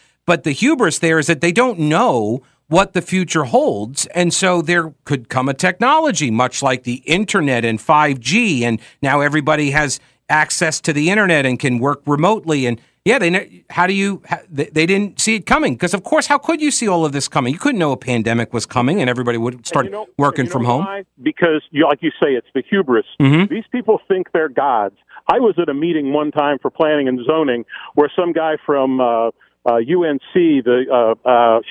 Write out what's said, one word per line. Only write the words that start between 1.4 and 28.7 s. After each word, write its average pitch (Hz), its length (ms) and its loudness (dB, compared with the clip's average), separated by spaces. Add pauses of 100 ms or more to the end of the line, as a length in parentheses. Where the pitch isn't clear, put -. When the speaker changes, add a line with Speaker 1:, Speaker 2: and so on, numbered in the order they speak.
Speaker 1:
they 180 120 2
don't 233 260 0
know 151 640 0 (260)
what 190 260 2
the 175 80 0
future 175 420 -2
holds. 127 600 -2
And 175 280 0
so 180 260 2
there 165 320 -2 (120)
could 127 240 -4
come 131 200 -2
a 135 60 -2
technology, 185 800 0
much 123 320 0
like 131 180 0
the 123 140 -6 (100)
internet 151 580 0
and 113 160 -2
five 151 380 2
G. 143 460 0
And 113 160 0 (200)
now 143 200 2
everybody 147 500 0
has 147 300 -2 (280)
access 156 520 0
to 165 120 -2
the 151 180 0
internet 180 360 2
and 127 140 -2
can 127 180 0
work 143 280 -2
remotely. 156 600 0
And 117 140 -4 (240)
yeah, 247 160 2
they, 175 100 0
ne-, 185 400 -4
how 175 160 0
do 196 60 0
you, 196 340 -2
how, - 140 -6 (100)
they, 143 140 -6
they 156 200 2
didn't 196 360 -2
see 220 160 0
it 185 100 -8
coming. 254 320 0
'Cause 175 160 -2
of 185 80 -4
course, 302 240 0
how 285 120 2
could 320 220 -4
you 294 120 0
see 226 160 -2
all 170 180 2
of 143 60 -4
this 139 160 -4
coming? 131 240 -2
You 175 80 -10
couldn't 269 180 0
know 151 140 0
a 123 40 -2
pandemic 117 560 -2
was 117 140 -4
coming 135 340 0
and 127 80 -2
everybody 120 300 -2
would 120 260 -6
start 131 220 -2
Speaker 2:
And 196 80 -12
you 214 60 -10
know, 214 60 -14 (120)
Speaker 1:
working 135 280 0
Speaker 2:
you - 20 -6
know - 40 -10
Speaker 1:
from 123 120 -2
home. 123 220 0
Speaker 2:
why? 196 180 -10 (180)
Because, 156 480 0
you, 156 160 0
like 147 160 0
you 160 80 -2 (100)
say, 147 140 2
it's 120 180 -6
the 131 160 -4
hubris. 135 380 0 (140)
Speaker 1:
Mm-hmm. 156 340 2
Speaker 2:
These 220 160 -8
people 226 380 0
think 185 240 -2
they're 160 160 0
gods. 123 480 0 (320)
I 190 100 2
was 226 180 2
at 170 120 0
a 139 60 -2
meeting 151 380 -2
one 151 200 -2
time 143 260 0
for 139 100 -6
planning 151 380 0
and 127 180 -2
zoning 135 400 0 (300)
where 147 220 4
some 175 160 0
guy 160 240 -2 (100)
from, 135 340 0